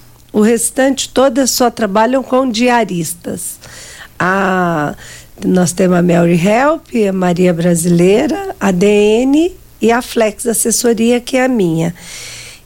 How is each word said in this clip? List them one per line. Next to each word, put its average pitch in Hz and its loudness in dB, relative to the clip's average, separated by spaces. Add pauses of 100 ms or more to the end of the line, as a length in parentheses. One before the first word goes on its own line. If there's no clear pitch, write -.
(300)
O 214 0
restante 240 0
todas 254 0
só 247 0
trabalham 226 0
com 254 0
diaristas. 214 -4 (600)
A, 180 0 (500)
nós 185 2
temos 180 2
a 175 2
Mary 170 2
Help, 233 0 (200)
a 190 -2
Maria 180 2
Brasileira, 180 2
a 196 -2
D 185 2
N 240 2 (240)
e 220 2
a 240 2
Flex 220 -4
Assessoria, 233 0
que 240 -6
é 254 2
a 262 0
minha. 170 0 (720)